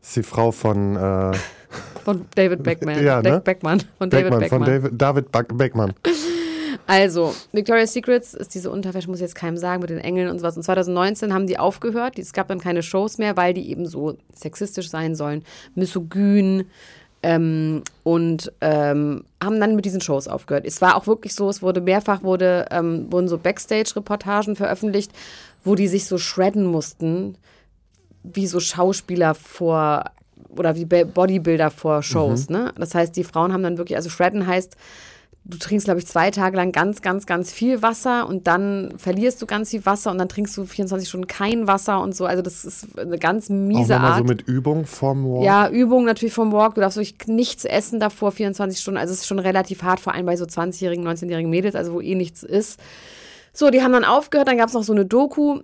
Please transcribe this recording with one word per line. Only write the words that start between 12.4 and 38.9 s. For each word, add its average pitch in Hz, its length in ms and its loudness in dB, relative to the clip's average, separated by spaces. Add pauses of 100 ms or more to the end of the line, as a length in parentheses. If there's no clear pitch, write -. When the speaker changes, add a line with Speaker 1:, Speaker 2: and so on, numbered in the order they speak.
Speaker 2:
dann 185 120 -6
keine 170 220 -2
Shows 190 360 -2
mehr, 208 180 0
weil 180 180 4
die 180 160 -6
eben 170 160 -6
so 147 320 -6 (160)
sexistisch 180 540 -8
sein 160 260 -4
sollen, 151 280 -6 (320)
misogyn, 190 920 2 (580)
ähm, 160 580 2 (220)
und, 165 560 0
ähm, 147 640 0 (180)
haben 214 160 0
dann 214 160 2
mit 208 100 0
diesen 190 160 -2
Shows 139 280 -4
aufgehört. - 360 -4
Es - 160 -4
war 185 140 6
auch - 140 0
wirklich 220 260 -2
so, 202 140 -2
es 202 120 -4
wurde 185 200 0
mehrfach, 190 420 0
wurde, 185 480 2
ähm, 170 400 -2
wurden 180 160 2
so 170 120 -2
Backstage-Reportagen 202 1160 -2
veröffentlicht, 202 560 -2 (540)
wo 196 100 4
die 196 140 2
sich 196 180 0
so 185 120 -2
shredden 190 480 0
mussten, 170 680 -2 (840)
wie 196 240 -4
so 175 140 -2
Schauspieler 175 720 2
vor, 156 680 0 (460)
oder 165 260 0
wie 170 80 -4
Be-, 170 220 4
Bodybuilder 170 680 2
vor 151 320 0
Shows, 139 440 0
Speaker 1:
Mhm. 160 80 -2
Speaker 2:
ne? 233 200 -2
Das 170 180 -6
heißt, 170 220 2
die 180 80 -2
Frauen 170 280 0
haben 185 120 0
dann 175 140 -2
wirklich, 170 180 -4
also 170 120 -4
shredden 185 380 0
heißt, 185 300 -2 (720)
du 175 100 -16
trinkst, 202 260 -2
glaub 196 120 0
ich, 175 120 -6
zwei 180 240 2
Tage 190 240 0
lang 185 160 0
ganz, 196 300 0
ganz, 196 220 -2
ganz 175 280 -2
viel 247 280 0
Wasser 233 460 0
und 180 220 -2
dann 196 480 0